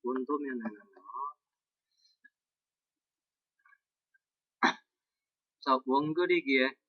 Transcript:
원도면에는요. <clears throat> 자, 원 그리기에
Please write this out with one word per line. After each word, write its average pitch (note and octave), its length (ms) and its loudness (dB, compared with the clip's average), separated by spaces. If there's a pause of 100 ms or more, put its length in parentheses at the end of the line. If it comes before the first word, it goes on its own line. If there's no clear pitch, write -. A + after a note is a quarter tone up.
원도면에는요. B2 960 -6 (3750)
<clears throat> - 220 0 (800)
자, C3 240 2
원 D3 280 2
그리기에 C#3+ 600 2 (140)